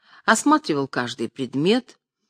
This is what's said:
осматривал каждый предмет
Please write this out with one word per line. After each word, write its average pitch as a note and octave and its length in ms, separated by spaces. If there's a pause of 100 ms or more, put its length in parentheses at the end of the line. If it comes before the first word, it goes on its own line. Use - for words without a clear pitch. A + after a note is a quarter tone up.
(240)
осматривал A3 640
каждый A#2+ 420
предмет C#3+ 680 (320)